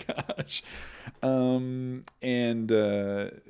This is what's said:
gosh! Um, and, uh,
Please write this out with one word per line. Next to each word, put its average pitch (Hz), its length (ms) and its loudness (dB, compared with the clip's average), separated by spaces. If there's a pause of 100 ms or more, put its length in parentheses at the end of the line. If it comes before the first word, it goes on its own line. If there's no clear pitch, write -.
gosh! - 560 -6 (600)
Um, 127 800 2 (160)
and, 117 500 2
uh, 101 600 2 (200)